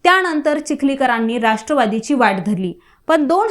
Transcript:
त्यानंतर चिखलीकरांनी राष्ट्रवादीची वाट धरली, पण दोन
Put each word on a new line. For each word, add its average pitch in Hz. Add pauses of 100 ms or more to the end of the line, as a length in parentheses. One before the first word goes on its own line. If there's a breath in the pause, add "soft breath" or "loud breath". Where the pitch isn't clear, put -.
त्यानंतर 320
चिखलीकरांनी 262
राष्ट्रवादीची 220
वाट 220 (100)
धरली, 185 (340 soft breath)
पण 311
दोन 381